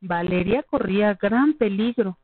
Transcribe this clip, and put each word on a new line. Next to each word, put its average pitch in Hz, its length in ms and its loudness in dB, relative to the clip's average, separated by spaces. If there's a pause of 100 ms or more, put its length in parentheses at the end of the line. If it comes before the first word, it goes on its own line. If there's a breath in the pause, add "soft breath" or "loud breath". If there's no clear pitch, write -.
Valeria 180 600 -2
corría 208 500 0
gran 240 400 2
peligro 214 720 -2